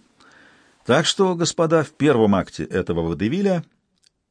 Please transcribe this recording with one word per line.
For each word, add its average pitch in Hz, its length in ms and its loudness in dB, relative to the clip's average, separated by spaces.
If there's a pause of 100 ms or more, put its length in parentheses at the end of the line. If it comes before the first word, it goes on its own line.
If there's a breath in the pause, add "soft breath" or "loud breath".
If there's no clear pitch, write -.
(880 soft breath)
Так 151 180 2
что, 185 300 0
господа, 165 480 0
в - 80 -10
первом 117 420 4
акте 82 300 -2
этого 87 380 -4
водевиля 139 640 -2 (640)